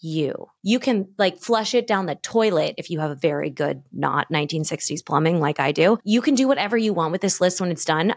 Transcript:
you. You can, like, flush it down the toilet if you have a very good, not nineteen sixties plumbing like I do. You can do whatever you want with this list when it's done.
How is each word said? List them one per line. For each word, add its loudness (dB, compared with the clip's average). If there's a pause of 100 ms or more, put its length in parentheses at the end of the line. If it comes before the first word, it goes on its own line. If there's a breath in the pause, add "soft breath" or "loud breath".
you. -4 (160)
You 2
can, 0 (100)
like, 0
flush -2
it 2
down 0
the -4
toilet 0
if -10
you -4
have -2
a -8
very -2
good, -4 (100)
not -2
nineteen -2
sixties -6
plumbing 2
like 0
I 0
do. 4
You 2
can 2
do 2
whatever 0
you 2
want 0
with -2
this 0
list 2
when 0
it's -2
done. 2